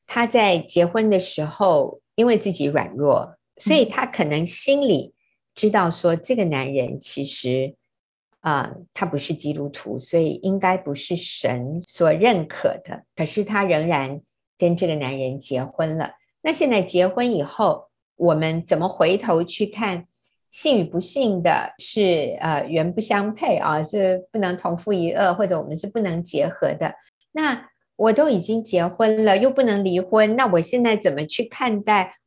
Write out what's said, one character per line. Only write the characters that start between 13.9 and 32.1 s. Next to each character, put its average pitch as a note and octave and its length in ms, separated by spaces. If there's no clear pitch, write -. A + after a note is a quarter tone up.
跟 F3 180
这 F3+ 120
个 D#3+ 80
男 C3+ 220
人 C3+ 220
结 C3 240
婚 D#3+ 340
了。 - 140
那 D#4 100
现 D#4+ 180
在 G#3+ 120
结 F3+ 260
婚 A#3+ 240
以 F3 100
后， - 460
我 E3+ 180
们 D#3+ 320
怎 E3 120
么 F3+ 100
回 F3+ 280
头 F3+ 280
去 G3+ 200
看 G3 420
幸 C#4+ 260
与 F3+ 60
不 E3+ 160
幸 G3+ 420
的 E3 380
是， E3 600
呃， D3+ 260
原 E3 260
不 G3 60
相 G#3+ 340
配 - 220
啊， D#3 280
是 F#3 500
不 A3+ 40
能 F3+ 200
同 E3+ 200
父 G#3 140
一 E3+ 220
轭， F3+ 220
或 G3 120
者 F3 140
我 C#3 40
们 D3+ 120
是 G3+ 100
不 A3+ 120
能 F3 220
结 D3+ 280
合 D3 240
的。 D#3+ 220
那 D4+ 380
我 A3 160
都 D4 180
已 G3+ 120
经 A3 240
结 F3 220
婚 A3 360
了， G3+ 140
又 B3+ 140
不 C4+ 120
能 G3+ 220
离 F3+ 160
婚， G#3+ 340
那 C4 120
我 F3 120
现 A#3+ 240
在 A3 140
怎 F3+ 160
么 D3+ 120
去 A3+ 200
看 A3+ 360
待 G#3 460